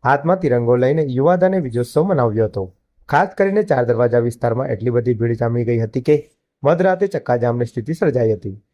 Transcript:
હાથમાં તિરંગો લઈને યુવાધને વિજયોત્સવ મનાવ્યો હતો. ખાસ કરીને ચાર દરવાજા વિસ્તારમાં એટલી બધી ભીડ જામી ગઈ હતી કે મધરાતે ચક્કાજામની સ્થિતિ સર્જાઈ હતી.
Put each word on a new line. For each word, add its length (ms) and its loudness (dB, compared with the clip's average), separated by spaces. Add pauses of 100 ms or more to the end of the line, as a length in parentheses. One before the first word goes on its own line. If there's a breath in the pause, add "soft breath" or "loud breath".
હાથમાં 360 2
તિરંગો 360 2
લઈને 260 2
યુવાધને 560 2
વિજયોત્સવ 440 -2
મનાવ્યો 420 0
હતો. 300 -6 (340)
ખાસ 200 2 (100)
કરીને 240 2
ચાર 220 0
દરવાજા 340 2
વિસ્તારમાં 500 -2
એટલી 220 -4
બધી 240 0
ભીડ 180 -2
જામી 320 -2
ગઈ 140 0
હતી 220 -4
કે 300 0 (340)
મધરાતે 420 2
ચક્કાજામની 580 -2
સ્થિતિ 280 -8
સર્જાઈ 400 0
હતી. 300 -8 (120)